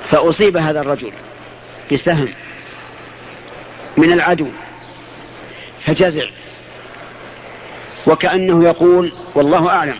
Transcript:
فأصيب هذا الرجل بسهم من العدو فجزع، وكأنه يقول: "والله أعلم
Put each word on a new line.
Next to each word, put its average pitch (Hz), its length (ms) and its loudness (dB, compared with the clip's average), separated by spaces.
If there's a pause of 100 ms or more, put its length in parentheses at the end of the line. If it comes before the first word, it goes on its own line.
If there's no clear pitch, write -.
فأصيب 170 500 2
هذا 156 240 0
الرجل 135 320 -4 (800)
بسهم 143 360 0 (1700)
من 160 160 6
العدو 160 340 2 (1400)
فجزع، 156 400 2 (1800)
وكأنه 175 580 4
يقول: 170 480 4 (220)
"والله 156 340 4
أعلم 147 320 0